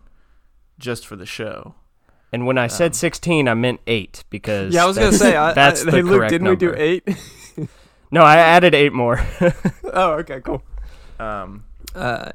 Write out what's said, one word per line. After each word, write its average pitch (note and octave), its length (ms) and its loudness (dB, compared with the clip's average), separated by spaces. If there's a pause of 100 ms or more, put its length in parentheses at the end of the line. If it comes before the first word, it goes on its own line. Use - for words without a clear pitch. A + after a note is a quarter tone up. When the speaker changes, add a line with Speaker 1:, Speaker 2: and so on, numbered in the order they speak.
(800)
Speaker 1:
just A#2+ 280 -10
for - 100 -18
the F2+ 100 -18
show. - 480 -14 (580)
Speaker 2:
And A#2+ 140 -6
when C3 120 0
I A#2+ 100 -2
said E3+ 220 -2
Speaker 1:
Um, - 20 -10
Speaker 2:
sixteen, D#3+ 560 -2
I A2+ 60 2
meant A#2 340 -2
eight A2 420 -6
because G2+ 440 -6
Speaker 3:
Yeah, E3+ 100 4
I - 20 4
was F#3+ 120 -2
gonna G#3+ 120 2
Speaker 2:
that's, G3+ 120 4
Speaker 3:
say, F3 140 4
I, D#3 180 2
Speaker 2:
that's - 280 4
Speaker 3:
I, - 40 -6
Speaker 2:
the E3 40 0
Speaker 3:
hey, F3 120 4
Luke, F#3 160 2
Speaker 2:
correct - 120 0
Speaker 3:
didn't E3+ 180 0
we F#3+ 80 2
do F#3 100 -2
Speaker 2:
number. E3+ 160 -4
Speaker 3:
eight? F3 260 -2
<laughs> G3 80 -4 (960)
Speaker 2:
No, D#3+ 100 4
I D3+ 140 8
added E3+ 380 6
eight C#3+ 180 2
more. A#2+ 280 -2 (200)
<laughs> F3 120 2 (400)
Speaker 3:
Oh, F3+ 280 0
okay, D3 220 -12
cool. D3 200 -8 (560)
Speaker 1:
Um, G#2 460 -12 (300)
Speaker 3:
Uh, B2 400 -8